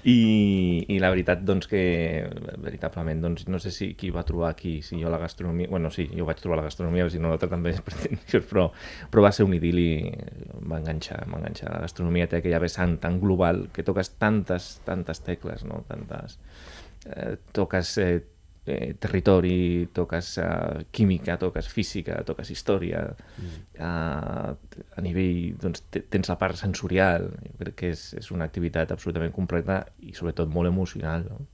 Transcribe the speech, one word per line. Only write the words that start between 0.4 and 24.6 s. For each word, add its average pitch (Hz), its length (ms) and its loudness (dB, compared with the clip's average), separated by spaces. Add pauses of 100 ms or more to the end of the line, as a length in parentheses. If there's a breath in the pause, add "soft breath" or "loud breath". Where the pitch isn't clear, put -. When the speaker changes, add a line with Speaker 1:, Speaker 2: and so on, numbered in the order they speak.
Speaker 1:
i 98 160 0
la 92 100 6
veritat, 92 320 2
doncs, 95 240 2
que 101 160 2 (760)
veritablement, 80 640 -4
doncs, 85 260 -2
no 92 100 -2
sé 87 140 -6
si 95 240 -6
qui 92 160 -6
va 85 120 -4
trobar 82 280 0
aquí, 82 300 -4
si 85 180 -8
jo 82 100 -2
la 82 80 0
gastronomia, 85 520 -4
bueno, 85 200 -2
sí, 85 200 -4
jo 82 180 -4
vaig 78 100 -2
trobar 85 220 0
la 76 80 -4
gastronomia, 87 420 0
si 85 80 -4
no 82 140 0
l'altre 80 180 0
també 85 240 0
és 87 80 -2
pretentiós, - 640 -2
però, 90 220 4 (380 loud breath)
però 104 200 8
va 101 80 10
ser 104 140 6
un 95 80 4
idil·li, 87 320 4 (720)
m'enganxa, 80 680 -4
m'enganxa. 80 460 -6
La 82 140 -4
gastronomia 87 440 2
té 85 80 0
aquella 82 240 2
vessant 87 380 2
tan 87 200 0
global 90 500 4
que - 180 -6
toques 92 300 0
tantes, 104 640 0
tantes 90 420 -4
tecles, 85 420 -6
no? - 200 -8
Tantes, - 520 -12 (680 loud breath)
eh, - 300 -8 (140)
toques, 92 500 0
eh, 90 220 4 (420)
eh, - 340 -6
territori, 90 960 4
toques, 85 500 -2
eh, 82 500 -2
química, 92 480 2
toques 85 300 -2
física, - 560 -4
toques - 260 -6
història, 85 520 0 (320 loud breath)
Speaker 2:
Mm. 85 240 -12 (160 loud breath)
Speaker 1:
eh, 80 1080 -6 (120)